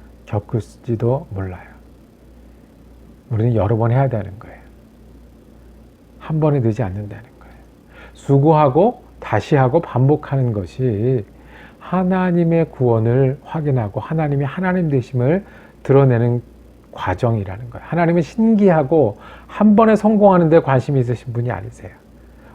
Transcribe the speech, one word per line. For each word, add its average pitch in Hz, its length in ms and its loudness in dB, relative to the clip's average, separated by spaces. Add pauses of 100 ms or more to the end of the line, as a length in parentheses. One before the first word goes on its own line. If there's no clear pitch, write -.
(260)
겪을지도 117 1040 -4
몰라요. 95 380 -10 (1600)
우리는 117 240 0
여러 107 220 0
번 117 160 0
해야 135 160 2
되는 98 320 -8
거예요. - 180 -20 (1600)
한 156 220 -6
번에 143 200 0
되지 113 220 -2
않는다는 104 420 -10 (160)
거예요. - 140 -20 (580)
수고하고 151 880 2 (160)
다시 - 380 -2
하고 131 240 2
반복하는 135 720 -2
것이 107 720 -4 (540)
하나님의 175 920 0
구원을 123 720 0
확인하고 131 580 -4
하나님이 143 440 -4
하나님 180 460 -4
되심을 131 540 -2 (380)
드러내는 120 600 2 (500)
과정이라는 107 760 -4
거예요. - 180 -18
하나님은 170 320 0
신기하고 165 960 2 (300)
한 214 280 4
번에 220 220 6
성공하는 196 540 4
데 160 100 6
관심이 135 400 0
있으신 120 320 -4
분이 120 180 -4
아니세요. 104 420 -12 (640)